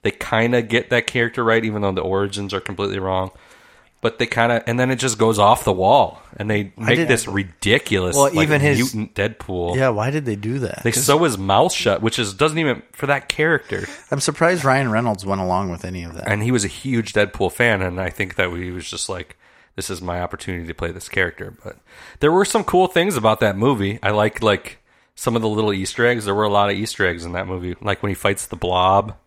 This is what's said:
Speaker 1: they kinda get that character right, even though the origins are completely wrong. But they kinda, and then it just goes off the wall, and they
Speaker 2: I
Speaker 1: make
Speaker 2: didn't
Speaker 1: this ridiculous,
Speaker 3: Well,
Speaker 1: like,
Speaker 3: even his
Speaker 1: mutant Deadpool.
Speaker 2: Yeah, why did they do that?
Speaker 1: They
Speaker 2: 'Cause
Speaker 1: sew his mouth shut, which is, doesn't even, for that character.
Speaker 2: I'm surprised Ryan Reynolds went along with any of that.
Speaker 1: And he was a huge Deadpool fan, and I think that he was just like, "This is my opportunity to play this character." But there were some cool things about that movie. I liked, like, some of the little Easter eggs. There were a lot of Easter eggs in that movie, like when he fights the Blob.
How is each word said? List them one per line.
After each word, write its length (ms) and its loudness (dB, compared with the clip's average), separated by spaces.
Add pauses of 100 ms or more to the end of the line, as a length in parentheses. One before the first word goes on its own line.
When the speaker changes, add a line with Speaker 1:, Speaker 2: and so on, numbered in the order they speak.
Speaker 1:
they 80 0
kinda 500 0
get 300 -2
that 160 2
character 360 -2
right, 220 4
even 160 -2
though 100 2
the 100 -2
origins 520 -2
are 60 -2
completely 400 -4
wrong. 320 -2 (720)
But 160 -2
they 80 0
kinda, 420 2
and 120 0
then 100 2
it 60 2
just 240 -2
goes 180 4
off 260 6
the 80 2
wall, 520 2 (120)
and 140 -6
they 260 -2
Speaker 2:
I 100 -10
Speaker 1:
make 100 4
Speaker 2:
didn't 140 0
Speaker 1:
this 180 2
ridiculous, 880 0
Speaker 3:
Well, 100 6
Speaker 1:
like, 100 0
Speaker 3:
even 240 2
his 200 4
Speaker 1:
mutant 340 -4
Deadpool. 640 -4
Speaker 2:
Yeah, 120 2
why 200 0
did 160 -4
they 100 -2
do 240 -6
that? 240 -6
Speaker 1:
They 80 2
Speaker 2:
'Cause 120 0
Speaker 1:
sew 200 4
his 140 2
mouth 340 4
shut, 300 0
which 160 0
is, 160 -2
doesn't 240 0
even, 240 0 (120)
for 120 -6
that 240 -2
character. 580 -2 (220)
Speaker 2:
I'm 100 -2
surprised 460 0
Ryan 240 2
Reynolds 340 0
went 180 -2
along 280 0
with 160 -8
any 180 -8
of 120 -14
that. 120 -8
Speaker 1:
And 140 0
he 100 0
was 140 2
a 20 -2
huge 460 -4
Deadpool 380 0
fan, 320 2
and 180 -4
I 80 -4
think 280 -6
that 140 0
he 200 -8
was 180 -10
just 180 -8
like, 300 -10 (380)
"This 160 -8
is 100 -6
my 180 -4
opportunity 460 -8
to 80 -10
play 180 -6
this 160 -14
character." 460 -4 (100)
But 140 -16 (440)
there 100 6
were 140 4
some 180 0
cool 240 4
things 280 2
about 260 4
that 140 2
movie. 460 0
I 80 0
liked, 320 0
like, 380 0 (340)
some 220 -2
of 80 0
the 60 -2
little 240 0
Easter 340 0
eggs. 180 0
There 80 0
were 100 2
a 60 0
lot 220 2
of 40 -2
Easter 300 -2
eggs 180 -2
in 100 -8
that 120 -4
movie, 360 -6
like 200 -4
when 80 -2
he 60 -2
fights 320 -2
the 80 -10
Blob. 580 2 (140)